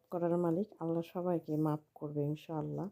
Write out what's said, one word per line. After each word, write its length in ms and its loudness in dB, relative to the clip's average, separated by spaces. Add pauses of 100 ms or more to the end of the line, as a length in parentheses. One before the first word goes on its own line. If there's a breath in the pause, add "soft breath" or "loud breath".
(100)
করার 260 2
মালিক, 320 2 (100)
আল্লাহ 240 0
সবাইকে 540 -2
মাপ 240 2 (140)
করবে 280 -4
ইনশাআল্লাহ।" 680 -2